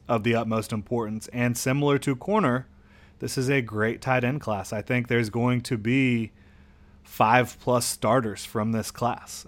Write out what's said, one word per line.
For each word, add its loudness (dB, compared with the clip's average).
of 0
the 2
utmost -2
importance. -4
And 0
similar 2
to 0
corner, 0
this -8
is 0
a 2
great -2
tight 0
end -2
class. -4
I -4
think -2
there's 2
going 0
to -4
be 2
five 4
plus 0
starters 0
from -2
this -2
class. -6